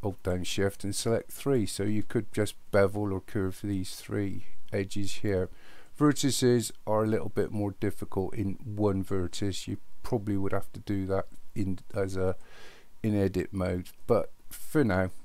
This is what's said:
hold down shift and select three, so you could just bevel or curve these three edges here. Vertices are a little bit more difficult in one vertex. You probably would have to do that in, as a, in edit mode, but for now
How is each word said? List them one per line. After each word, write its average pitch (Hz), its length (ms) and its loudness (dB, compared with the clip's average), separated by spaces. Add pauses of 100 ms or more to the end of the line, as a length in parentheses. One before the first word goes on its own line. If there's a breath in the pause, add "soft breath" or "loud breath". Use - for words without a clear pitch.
hold 98 200 -6
down 90 220 -2
shift - 380 0
and 101 120 -2
select - 360 -2
three, 131 360 0
so - 160 -4
you 104 200 4
could - 300 0
just 104 220 0 (160)
bevel 101 420 2
or 95 80 -2
curve 95 420 -2
these 98 340 -2
three 98 480 -2 (280)
edges 101 440 4
here. 95 320 2 (500 loud breath)
Vertices 127 760 4 (140)
are 107 180 2
a 110 40 2
little 107 200 0
bit 101 220 0
more 101 300 -2
difficult 98 540 0
in 98 300 0
one 101 380 0
vertex. 95 680 -2
You 101 80 -2 (260)
probably 104 340 0
would 95 160 2
have - 200 2
to - 80 -10
do 98 260 -2
that 95 200 0 (280)
in, 95 260 0 (140)
as 98 220 -2
a, 95 200 2 (680 loud breath)
in 107 120 2
edit 95 380 2
mode, 92 380 -2 (160)
but 107 240 4 (180)
for - 360 0
now 92 260 2 (140)